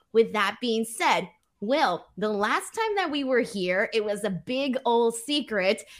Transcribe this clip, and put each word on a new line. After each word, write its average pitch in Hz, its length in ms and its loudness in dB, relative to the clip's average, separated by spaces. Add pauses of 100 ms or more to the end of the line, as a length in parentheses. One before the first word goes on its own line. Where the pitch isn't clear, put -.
(140)
with 214 200 4
that 208 280 -2
being 226 240 0
said, 208 420 0 (360)
Will, 269 440 0 (100)
the 208 120 -2
last 220 440 -2
time 440 220 -2
that 359 160 0
we 285 120 -2
were 254 180 2
here, 190 520 0
it 220 100 0
was 208 200 -4
a 208 80 -2
big 254 520 -2
old 233 320 4
secret 220 680 -2 (160)